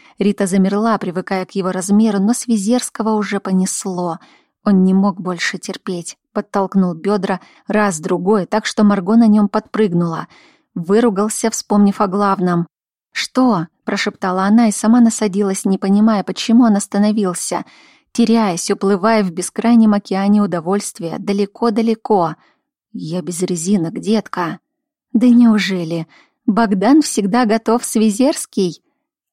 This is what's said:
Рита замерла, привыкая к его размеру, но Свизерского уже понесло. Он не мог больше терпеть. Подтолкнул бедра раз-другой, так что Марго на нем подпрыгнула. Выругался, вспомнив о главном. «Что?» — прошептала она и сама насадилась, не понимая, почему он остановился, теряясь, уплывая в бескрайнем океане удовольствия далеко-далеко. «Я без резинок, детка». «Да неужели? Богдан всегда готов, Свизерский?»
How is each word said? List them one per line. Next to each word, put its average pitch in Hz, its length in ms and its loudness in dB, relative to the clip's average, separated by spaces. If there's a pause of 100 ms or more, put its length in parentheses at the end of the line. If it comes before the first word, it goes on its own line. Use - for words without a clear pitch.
(180)
Рита 202 300 0
замерла, 202 500 0
привыкая 185 480 -6
к - 60 -16
его 185 200 -4
размеру, 202 480 2
но 208 140 2
Свизерского 220 840 -2
уже 202 240 -4
понесло. 185 800 -4 (440)
Он 190 200 4
не 190 100 2
мог 196 260 0
больше 180 380 -8
терпеть. - 600 -12 (140)
Подтолкнул 190 640 -2
бедра 190 480 -4 (260)
раз-другой, 185 760 0
так 214 200 -2
что - 180 -2
Марго 202 340 2
на 233 100 6
нем 208 220 4
подпрыгнула. 175 760 -2 (460)
Выругался, 208 760 0
вспомнив 202 500 0
о 208 80 0
главном. 180 600 -2 (440)
«Что?» — 220 560 -2 (160)
прошептала 190 600 -4
она 220 260 4
и - 20 2
сама 226 300 2
насадилась, 202 640 0
не 196 120 0
понимая, 208 460 2
почему 226 400 2
он 220 120 4
остановился, 202 920 -2 (480)
теряясь, 226 580 0
уплывая 202 520 2
в 180 80 -4
бескрайнем 220 640 2
океане 202 480 0
удовольствия 175 800 -4
далеко-далеко. 202 1160 -2 (580)
«Я 175 280 -8
без 165 200 -10
резинок, 175 580 -2
детка». 180 600 -4 (540)
«Да 240 140 2
неужели? 190 800 2 (380)
Богдан 214 560 2
всегда 220 440 0
готов, 226 380 0
Свизерский?» 214 960 -2 (520)